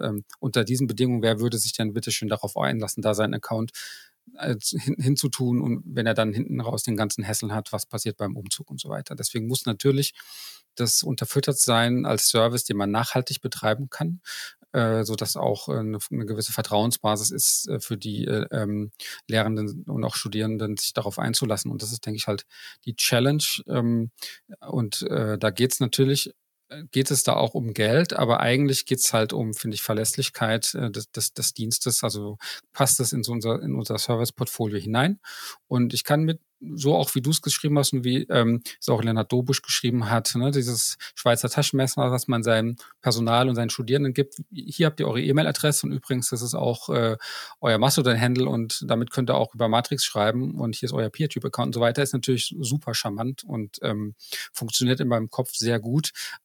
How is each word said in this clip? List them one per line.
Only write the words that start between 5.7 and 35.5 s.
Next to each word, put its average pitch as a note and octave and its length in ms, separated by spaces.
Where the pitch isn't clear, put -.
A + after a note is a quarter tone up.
wenn B2 220
er A2+ 80
dann A2 180
hinten B2 300
raus A2+ 220
den A2+ 120
ganzen G2+ 320
Hassel G#2+ 260
hat, G#2+ 200
was G#2 120
passiert A2 300
beim G2+ 220
Umzug - 320
und C#3 100
so - 80
weiter. - 280
Deswegen A2+ 320
muss C3 180
natürlich C3+ 480
das A#2+ 280
unterfüttert C#3 540
sein A#2+ 480
als - 240
Service, A#2 340
den G2+ 140
man G2+ 140
nachhaltig A#2+ 500
betreiben A#2 480
kann, E3+ 320
äh, A2+ 300
sodass A2 320
auch, - 320
äh, C3 120
eine, G#2+ 180
eine A#2+ 140
gewisse G#2+ 280
Vertrauensbasis G#2+ 800
ist, - 360
äh, - 120
für A2 180
die, G#2+ 280
äh, A2 260
ähm, G#2 400
Lehrenden G#2+ 560
und A#2+ 220
auch A2+ 100
Studierenden, G#2+ 600
sich - 160
darauf G#2 240
einzulassen. A2+ 540
Und G#2+ 100
das G#2+ 100
ist, A#2 140
denke G#2+ 120
ich, - 100
halt G2+ 180
die A2+ 100
Challenge. C#3 480
Ähm, A#2 440
und, - 400
äh, G#2+ 360
da G#2+ 120
geht's A#2+ 320
natürlich, C3+ 520
äh, D3+ 220
geht C3+ 200
es C3 120
da - 100
auch - 200
um A#2 200
Geld, A#2 400
aber A#2 260
eigentlich C3+ 460
geht's - 260
halt A2 220
um, A2 200
finde G#2+ 220
ich, - 60
Verlässlichkeit, A2 920
äh, B2+ 160
des, G#2+ 220
des, - 220
des - 200
Dienstes. A2+ 480
Also G#2 360
passt - 300
das A#2 100
in A#2+ 120
so A#2+ 100
unser, A2+ 280
in C#3+ 140
unser A2+ 220
Service-Portfolio A2+ 840
hinein? B2 400